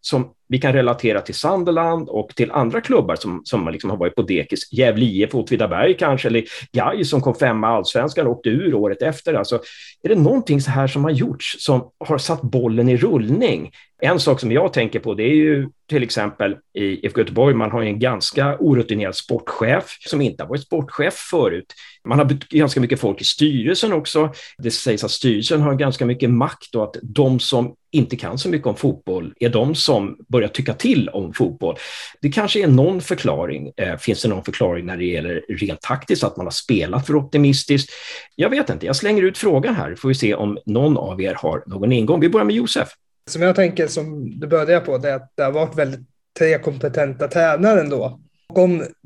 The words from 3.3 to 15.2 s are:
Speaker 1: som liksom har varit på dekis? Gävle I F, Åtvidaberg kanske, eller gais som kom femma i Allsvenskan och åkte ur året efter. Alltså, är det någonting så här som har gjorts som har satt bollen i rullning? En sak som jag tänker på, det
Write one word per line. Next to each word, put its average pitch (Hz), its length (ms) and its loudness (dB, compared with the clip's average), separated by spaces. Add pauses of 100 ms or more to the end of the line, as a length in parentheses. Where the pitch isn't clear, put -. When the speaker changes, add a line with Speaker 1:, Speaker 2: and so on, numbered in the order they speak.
Speaker 1:
som 92 240 -2
liksom 80 220 -6
har 104 60 -4
varit 87 180 -2
på 117 80 0
dekis? 90 500 -4
Gävle 120 320 2
I 101 180 2
F, 107 120 0
Åtvidaberg 113 600 0
kanske, 135 320 0
eller 113 160 2 (280)
gais 156 380 0
som 135 100 2
kom 131 140 2
femma 110 320 0
i 113 40 2
Allsvenskan 127 560 0
och 117 60 2
åkte 117 160 -4
ur 147 260 2
året 101 280 0
efter. 156 320 -2
Alltså, 123 260 -2 (420)
är 208 60 0
det 220 60 4
någonting 165 460 4
så 139 100 -2
här 135 160 2
som 143 180 -2
har 160 60 0
gjorts - 480 -2
som 127 320 0 (100)
har 151 180 -2
satt 160 240 -4
bollen 120 460 2
i 123 80 6
rullning? 139 760 0 (320)
En 160 180 2
sak 139 200 2
som 117 120 -2
jag 170 200 2
tänker 113 260 0
på, 110 160 -6
det 107 80 -4